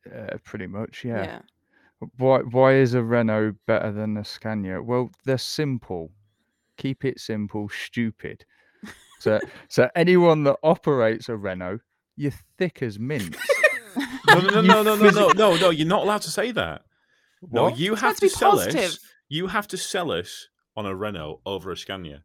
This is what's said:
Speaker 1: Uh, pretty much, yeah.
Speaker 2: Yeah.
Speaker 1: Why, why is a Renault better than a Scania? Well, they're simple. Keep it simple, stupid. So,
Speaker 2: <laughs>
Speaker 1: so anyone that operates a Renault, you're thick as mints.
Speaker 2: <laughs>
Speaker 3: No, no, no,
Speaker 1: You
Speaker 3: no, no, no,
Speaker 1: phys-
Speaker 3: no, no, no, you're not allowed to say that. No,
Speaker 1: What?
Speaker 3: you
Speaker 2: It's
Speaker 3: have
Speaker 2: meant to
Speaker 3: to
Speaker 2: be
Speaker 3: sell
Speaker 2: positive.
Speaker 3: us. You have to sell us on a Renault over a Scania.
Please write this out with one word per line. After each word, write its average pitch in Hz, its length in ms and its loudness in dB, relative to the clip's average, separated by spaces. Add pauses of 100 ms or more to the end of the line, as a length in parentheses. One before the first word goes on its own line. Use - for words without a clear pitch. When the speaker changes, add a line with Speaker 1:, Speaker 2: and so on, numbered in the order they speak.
Speaker 1:
Uh, 104 380 -14
pretty 101 220 -12
much, 101 380 -12
yeah. 113 200 -6
Speaker 2:
Yeah. - 160 -12 (760)
Speaker 1:
Why, 127 240 2
why 131 340 4
is 131 200 4
a 123 80 2
Renault 110 520 0 (120)
better 110 260 0
than 107 240 -6
a 104 80 -8
Scania? 101 580 -8
Well, 123 280 -4 (140)
they're 131 140 -2
simple. 113 720 -6 (680)
Keep 135 260 -8
it 131 160 -4
simple, 104 480 -8
stupid. - 760 -8 (760)
So, 107 200 0 (160)
Speaker 2:
<laughs> - 140 -20
Speaker 1:
so - 260 2
anyone 170 500 4
that 139 180 2
operates 131 680 0
a 117 80 -6
Renault, 92 440 -8 (360)
you're 143 160 -4 (260)
thick 180 240 -6
as 104 160 -8
mints. 110 440 -6
Speaker 2:
<laughs> - 60 -10 (800)
Speaker 3:
No, 175 100 8
no, 185 100 2
no, 208 120 4
Speaker 1:
You 185 80 6
Speaker 3:
no, 214 160 8
no, 214 100 4
no, 208 160 8
Speaker 1:
phys- 175 40 2
Speaker 3:
no, 208 180 4
no, 196 240 6
no, 180 140 4
you're 156 180 0
not 180 160 2
allowed 202 180 0
to 160 80 -8
say 233 220 -4
that. 90 300 -4 (680)
No, 120 140 2
Speaker 1:
What? 123 140 0
Speaker 3:
you 196 160 0
Speaker 2:
It's 208 80 -4
Speaker 3:
have - 80 2
Speaker 2:
meant - 80 -6
to - 20 -4
Speaker 3:
to 392 60 4
Speaker 2:
be - 20 6 (100)
Speaker 3:
sell 208 140 4
Speaker 2:
positive. 123 380 0
Speaker 3:
us. 151 80 -10 (300)
You 170 200 -6
have 202 200 -4
to 196 80 -10
sell 175 360 -4
us - 360 -8 (280)
on 107 100 -8
a 98 80 -6
Renault 92 500 -8
over 95 280 -8
a 85 40 -8
Scania. 82 480 -14